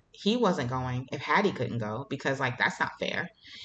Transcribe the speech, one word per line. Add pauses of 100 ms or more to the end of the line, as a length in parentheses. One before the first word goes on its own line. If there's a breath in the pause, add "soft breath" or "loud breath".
(120)
he
wasn't
going
if
Hattie
couldn't
go
because,
like,
that's
not
fair. (360 loud breath)